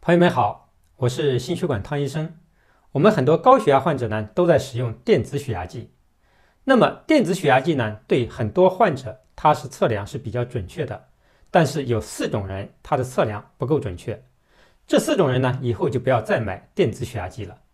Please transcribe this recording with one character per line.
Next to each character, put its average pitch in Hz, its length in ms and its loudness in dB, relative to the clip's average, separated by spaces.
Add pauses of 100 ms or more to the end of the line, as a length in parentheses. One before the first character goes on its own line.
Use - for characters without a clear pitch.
朋 170 80 4
友 175 60 6
们 175 100 6
好， - 400 -2 (280)
我 123 100 0
是 131 280 0
心 170 200 -4
血 185 100 -4
管 131 160 -2
汤 143 180 -6
医 143 60 -2
生。 156 300 -6 (560)
我 135 80 -2
们 196 100 6
很 151 140 0
多 151 120 4
高 254 220 6
血 - 140 2
压 135 80 4
患 143 180 -2
者 120 80 -4
呢， 107 300 -4
都 180 100 4
在 165 100 6
使 - 220 -2
用 120 140 -4
电 160 320 0
子 - 120 -8
血 139 160 -6
压 92 140 -6
计。 107 240 -14 (720)
那 262 140 4
么 165 320 2
电 302 160 4
子 170 100 -2
血 151 140 -2
压 131 120 6
计 160 140 -2
呢， 110 320 -4
对 127 220 0
很 113 200 -6
多 185 220 4
患 185 240 2
者 - 280 -14 (120)
它 - 180 4
是 143 140 -2
测 170 220 -2
量 101 180 -4
是 - 100 -14
比 - 140 -10
较 120 140 -4
准 117 240 -8
确 156 180 -8
的， - 220 -14 (420)
但 170 160 4
是 139 200 -4
有 117 140 0
四 - 280 -8
种 104 180 -4
人 95 260 -10 (120)
他 - 120 -2
的 127 60 0
测 127 220 -2
量 104 340 -8
不 127 80 -6
够 143 140 0
准 92 160 -8
确。 - 260 -10 (640)
这 285 140 4
四 285 160 -2
种 170 120 2
人 127 140 0
呢， 127 180 -2
以 123 120 -2
后 - 180 -2
就 117 80 -2
不 - 100 -4
要 131 140 2
再 - 160 -2
买 101 340 -8
电 147 200 0
子 - 120 -10
血 - 140 -10
压 90 100 -8
计 - 160 -12
了。 92 140 -20 (160)